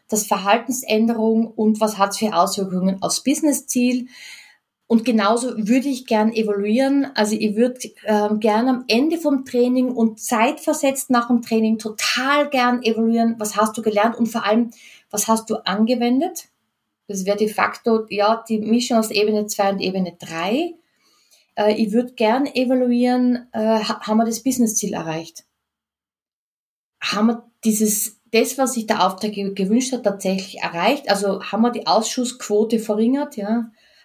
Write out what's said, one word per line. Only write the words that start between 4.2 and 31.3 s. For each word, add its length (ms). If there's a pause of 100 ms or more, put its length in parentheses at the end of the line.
Und 140
genauso 540
würde 320
ich 160
gern 260
evaluieren. 840
Also 240
ich 200
würd, 260 (220)
ähm, 340
gern 300
am 180
Ende 300
vom 260
Training 480
und 300
zeitversetzt 880
nach 180
dem 140
Training 360
total 720
gern 340
evaluieren, 540
was 200
hast 200
du 40
gelernt 340
und 120
vor 180
allem, 260 (400)
was 160
hast 220
du 160
angewendet? 840 (640)
Das 160
wäre 120
de 120
facto, 600
ja, 380
die 120
Mischung 380
aus 140
Ebene 360
zwei 240
und 100
Ebene 380
drei. 560 (800)
Äh, 180
ich 180
würd 240
gern 300
evaluieren, 1040
äh, 80
ha-, 480
haben 100
wir 80
das 160
Business-Ziel 520
erreicht? 500 (1600)
Haben 260
wir 160 (200)
dieses, 560 (120)
das, 260
was 160
sich 140
der 180
Auftraggeber 480
gewünscht 400
hat, 100
tatsächlich 580
erreicht? 480
Also 340